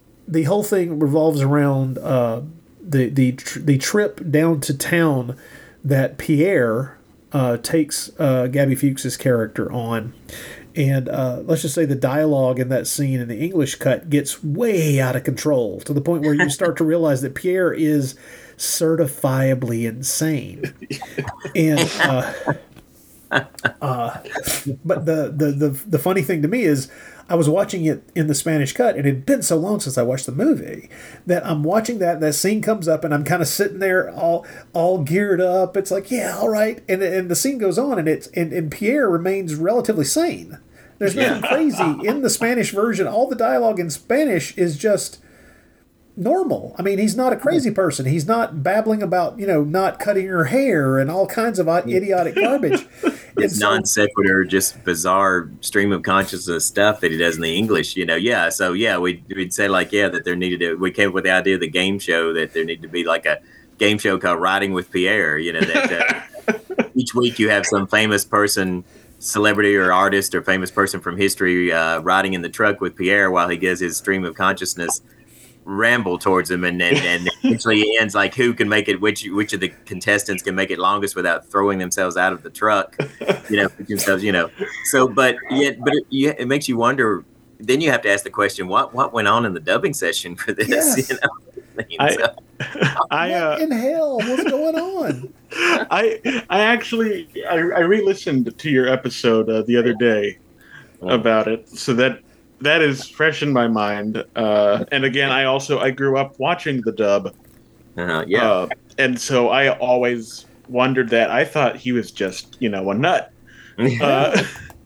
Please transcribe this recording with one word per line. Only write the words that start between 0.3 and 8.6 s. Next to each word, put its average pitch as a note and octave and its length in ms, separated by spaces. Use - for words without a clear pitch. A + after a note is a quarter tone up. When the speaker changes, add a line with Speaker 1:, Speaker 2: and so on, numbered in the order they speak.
Speaker 1:
whole G3+ 200
thing F3 360
revolves D#3 420
around, C3+ 560
uh, A#2+ 420
the, C3+ 280
the, C3 240
tr-, - 260
the C#3+ 180
trip G#3 440
down D#3 300
to D3 160
town C#3 580
that C3+ 340
Pierre, C3+ 800
uh, B2+ 240
takes, - 520
uh, C3 280
Gabby C#3 280